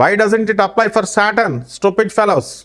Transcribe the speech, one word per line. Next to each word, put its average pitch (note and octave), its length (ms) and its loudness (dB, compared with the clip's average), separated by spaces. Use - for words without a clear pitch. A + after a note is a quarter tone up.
why F#3 200 2
doesn't A3 260 2
it G#3 100 -2
apply G3+ 300 0
for A3 160 0
Saturn? G#3 500 0
Stupid F#3+ 540 -2
fellows. G3+ 380 0